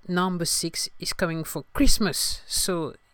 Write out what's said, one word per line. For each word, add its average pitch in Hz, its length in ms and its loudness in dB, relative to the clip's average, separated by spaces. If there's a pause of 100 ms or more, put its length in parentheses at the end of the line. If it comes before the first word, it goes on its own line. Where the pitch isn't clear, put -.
number 180 340 0
six - 460 -4 (100)
is - 140 -6
coming 165 320 -2
for - 180 -8 (100)
Christmas. - 720 4
So 165 500 -2 (180)